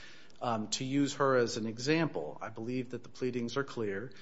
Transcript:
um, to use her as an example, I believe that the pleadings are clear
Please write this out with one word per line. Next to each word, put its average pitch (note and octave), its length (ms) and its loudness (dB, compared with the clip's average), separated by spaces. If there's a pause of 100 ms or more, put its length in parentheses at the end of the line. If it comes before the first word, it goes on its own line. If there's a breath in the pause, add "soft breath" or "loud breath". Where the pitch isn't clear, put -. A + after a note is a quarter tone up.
(420 soft breath)
um, A2 280 0
to C3 160 -2
use C#3 300 4
her C3+ 220 6
as A#2 200 4
an A2 100 -2
example, B2 760 0
I G2+ 80 -6
believe A#2+ 420 -4
that A#2+ 120 -6
the - 60 -14
pleadings A#2+ 480 -2
are C#3 80 2
clear A2 460 -4 (120)